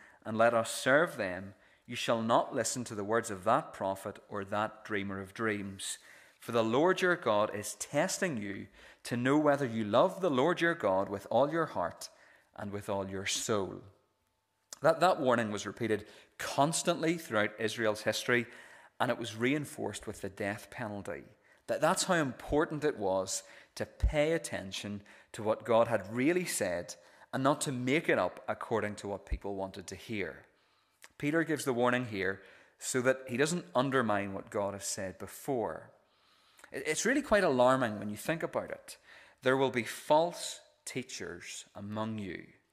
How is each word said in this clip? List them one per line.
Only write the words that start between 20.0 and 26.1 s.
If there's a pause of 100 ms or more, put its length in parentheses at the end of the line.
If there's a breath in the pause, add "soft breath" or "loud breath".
with
the
death
penalty. (440 soft breath)
That,
that's
how
important
it
was (320 loud breath)
to
pay
attention (300 loud breath)
to
what
God
had